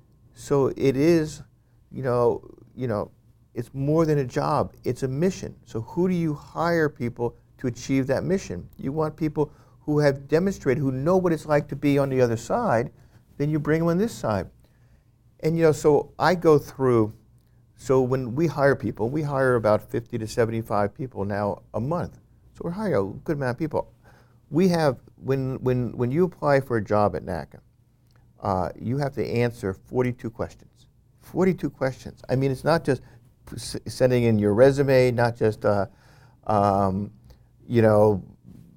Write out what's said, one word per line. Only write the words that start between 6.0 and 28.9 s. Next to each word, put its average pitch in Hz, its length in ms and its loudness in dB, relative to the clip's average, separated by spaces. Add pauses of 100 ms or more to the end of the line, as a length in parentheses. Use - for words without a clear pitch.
do 185 60 0
you 165 220 -2
hire 160 520 -2
people 120 480 -6 (220)
to - 80 -10
achieve 131 400 -2
that 123 180 -2
mission? 147 540 -6
You 139 140 -8
want 156 240 -4
people 151 360 -2 (280)
who 151 180 -2
have 139 300 2
demonstrated, 160 560 0
who 135 80 0
know 143 260 0
what 180 160 2
it's 151 140 -6
like 151 220 2
to 147 60 -8
be 143 220 2
on 139 120 0
the 127 120 2
other 117 160 2
side, 151 540 0 (460)
then 143 120 -2
you 156 80 0
bring 151 220 0
them 165 80 0
on 170 100 0
this 226 160 -2
side. 101 340 -2 (920)
And, 160 140 0
you 165 80 2
know, 156 80 8
so 147 460 2
I 156 160 2
go 165 240 4
through, 120 560 0 (600)
so 131 260 0
when 127 320 -2
we 160 140 0
hire 143 280 2
people, 113 360 -4
we 156 100 -4
hire 135 340 0
about 107 320 2
fifty 117 300 -6
to 110 100 -6
seventy-five 113 680 -2
people 101 300 -8
now 101 360 -2 (140)
a 113 40 -4
month. 135 380 -6 (360)
So - 100 -18
we're 170 80 -8
hiring 190 240 -4
a 98 180 -2 (100)
good 160 140 -4
amount 131 140 -4
of - 80 -8
people. - 340 -6 (560)
We 175 200 2
have, 160 280 2 (180)
when, 131 480 -4
when, 123 320 -2
when 123 160 -2
you 165 120 0
apply 147 380 0
for 123 160 -2
a 107 60 -2
job 104 320 2
at - 80 -6
naca, 85 360 -10 (840)
uh, 92 280 -2 (120)
you 123 160 -4